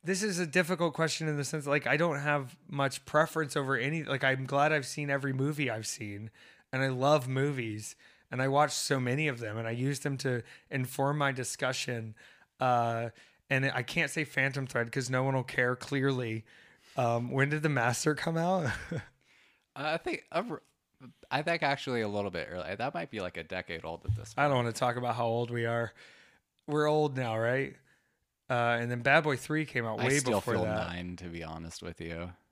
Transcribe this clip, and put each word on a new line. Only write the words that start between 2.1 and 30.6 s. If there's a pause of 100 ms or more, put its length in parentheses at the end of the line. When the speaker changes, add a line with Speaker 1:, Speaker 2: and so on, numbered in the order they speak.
Speaker 1:
have (140)
much
preference
over
any,
like,
I'm
glad
I've
seen
every
movie
I've
seen, (420)
and
I
love
movies, (360)
and
I
watch
so
many
of
them,
and
I
use
them
to (280)
inform
my
discussion, (440)
uh, (400)
and
I
can't
say
Phantom
Thread
'cause
no
one
will
care,
clearly. (500)
Um,
when
did
The
Master
come
out? (200)
<laughs> (800)
Speaker 2:
Uh,
I
think,
uh, (880)
I
think
actually
a
little
bit
early.
That
might
be,
like,
a
decade
old
at
this
Speaker 1:
I
don't
Speaker 2:
point.
Speaker 1:
wanna
talk
about
how
old
we
are. (720)
We're
old
now,
right? (720)
Uh,
and
then
Bad
Boy
Three
came
out
Speaker 2:
I
Speaker 1:
way
Speaker 2:
still
Speaker 1:
before
Speaker 2:
feel